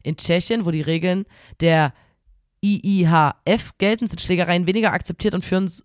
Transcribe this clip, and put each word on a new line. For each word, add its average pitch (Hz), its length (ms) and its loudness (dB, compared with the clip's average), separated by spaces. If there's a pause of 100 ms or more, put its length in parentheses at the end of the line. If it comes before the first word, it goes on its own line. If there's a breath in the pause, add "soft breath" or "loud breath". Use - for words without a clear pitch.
In 151 140 -4
Tschechien, 180 500 -2
wo 170 40 -2
die 156 120 -2
Regeln 175 420 -2 (360 soft breath)
der 160 320 4 (720)
I 202 160 2 (220)
I 165 60 4
H 160 280 4 (100)
F 220 320 0
gelten, 226 280 0
sind - 140 -6
Schlägereien 180 460 0
weniger 214 260 0
akzeptiert - 420 -4
und 185 100 -4
führen 190 220 -2
s-, - 180 -10